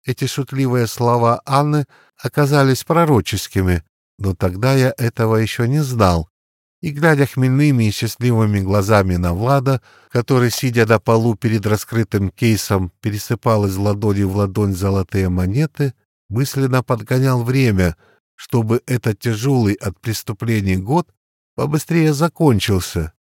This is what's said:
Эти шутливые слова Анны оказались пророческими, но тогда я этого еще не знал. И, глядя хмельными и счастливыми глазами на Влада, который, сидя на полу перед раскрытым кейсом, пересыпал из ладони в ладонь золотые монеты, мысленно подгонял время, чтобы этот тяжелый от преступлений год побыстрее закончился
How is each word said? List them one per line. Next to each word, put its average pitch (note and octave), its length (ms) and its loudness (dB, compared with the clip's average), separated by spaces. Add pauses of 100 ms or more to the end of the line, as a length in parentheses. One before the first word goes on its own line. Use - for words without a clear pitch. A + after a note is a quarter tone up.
Эти C3 180 -4
шутливые B2+ 600 -2
слова A#2 580 0
Анны D3 400 0 (320)
оказались C#3 680 0
пророческими, G2+ 1000 0 (340)
но F#2+ 160 -2
тогда G2 400 -2
я C3 220 2
этого A2+ 400 0
еще A2+ 300 -2
не C#3+ 160 0
знал. G2 480 0 (500)
И, D#3+ 100 -6
глядя C#3+ 360 2
хмельными C3 580 2
и G#2+ 60 2
счастливыми A2 720 0
глазами G2 560 2
на F2 180 0
Влада, C3 480 0 (280)
который, B2 400 0
сидя A#2 360 0
на A2 120 4
полу A2+ 360 2
перед A2 320 -2
раскрытым G#2 640 -2
кейсом, G2+ 600 0 (120)
пересыпал G#2+ 640 -2
из F#2+ 100 -2
ладони G2+ 460 0
в F#2+ 120 0
ладонь G2+ 400 -2
золотые F#2+ 540 -2
монеты, A#2 640 -2 (380)
мысленно C3 520 0
подгонял B2+ 600 0
время, A2+ 520 2 (400)
чтобы A2+ 520 -2
этот A#2+ 320 -2
тяжелый A#2+ 560 0
от - 260 -8
преступлений G#2+ 760 -4
год C3 300 -2 (460)
побыстрее D#3 600 0
закончился G#2+ 1000 0 (100)